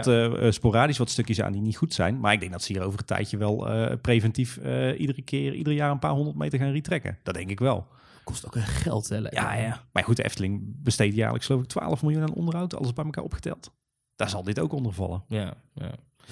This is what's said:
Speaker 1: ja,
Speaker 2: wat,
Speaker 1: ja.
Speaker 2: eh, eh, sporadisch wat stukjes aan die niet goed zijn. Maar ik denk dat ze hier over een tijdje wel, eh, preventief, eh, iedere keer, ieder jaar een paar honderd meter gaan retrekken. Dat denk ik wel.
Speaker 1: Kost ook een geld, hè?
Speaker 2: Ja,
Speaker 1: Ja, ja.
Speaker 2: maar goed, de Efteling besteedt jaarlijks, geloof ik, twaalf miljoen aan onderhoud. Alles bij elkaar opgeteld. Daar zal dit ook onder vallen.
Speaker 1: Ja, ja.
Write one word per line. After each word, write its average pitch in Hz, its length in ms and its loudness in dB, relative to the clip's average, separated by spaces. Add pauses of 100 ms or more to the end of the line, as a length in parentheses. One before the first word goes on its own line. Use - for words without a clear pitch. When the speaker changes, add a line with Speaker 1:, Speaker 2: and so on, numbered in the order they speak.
(160)
Speaker 1:
ja, 117 100 6
Speaker 2:
wat, 117 80 2
Speaker 1:
ja. - 80 -2
Speaker 2:
eh, 120 60 6
eh, 107 60 6
sporadisch 120 440 4
wat 123 120 0
stukjes 110 320 0
aan 98 100 0
die 101 100 -2
niet 107 160 0
goed - 160 0
zijn. 101 260 2
Maar 107 140 6
ik 107 60 4
denk 92 120 -6
dat 85 120 -8
ze - 100 -4
hier 95 80 0
over 98 180 -2
een - 60 -6
tijdje 101 320 -2
wel, 104 320 0
eh, 113 320 0
preventief, 120 560 2
eh, 131 420 -2
iedere 135 220 -2
keer, 139 320 -2
ieder 151 200 0
jaar 147 180 2
een 139 80 -2
paar 151 120 0
honderd 143 260 0
meter 147 220 -2
gaan 139 120 2
retrekken. 143 520 -2
Dat 92 100 -2
denk 92 160 -6
ik 98 100 -2
wel. 123 280 2 (360)
Speaker 1:
Kost - 220 -8
ook - 100 -8
een 117 60 0
geld, 107 480 0
hè? 104 80 -2
Speaker 2:
Ja, 107 120 -4
Speaker 1:
Ja, - 240 -2
ja. 110 380 -2
Speaker 2:
maar - 120 0
goed, 117 120 4
de - 80 0
Efteling 101 420 -2
besteedt 107 500 2
jaarlijks, 113 300 0
geloof 131 160 2
ik, 127 60 -6
twaalf - 340 -4
miljoen 151 200 2
aan 156 120 -2
onderhoud. 170 420 -4
Alles 123 180 -2
bij 151 120 -4
elkaar 151 180 -6
opgeteld. - 480 -8 (440)
Daar 104 140 -2
zal 92 140 -4
dit 101 160 -2
ook 156 140 0
onder 123 200 -2
vallen. 92 340 -4
Speaker 1:
Ja, 104 260 -4 (200)
ja. - 180 -10 (400)